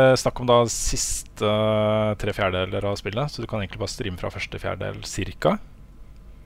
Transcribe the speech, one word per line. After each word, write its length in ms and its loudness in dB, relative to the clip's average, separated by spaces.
eh, 20 6
snakk 260 0
om 60 -4
da 200 8
siste, 760 -2
eh, 720 2
tre 180 -2
fjerdedeler 520 0
av 120 0
spillet, 340 -4
så 100 -10
du 80 -6
kan 120 -4
egentlig 200 -6
bare 80 -2
streame 300 -6
fra 120 -4
første 300 -8
fjerdedel 440 -6
cirka, 540 0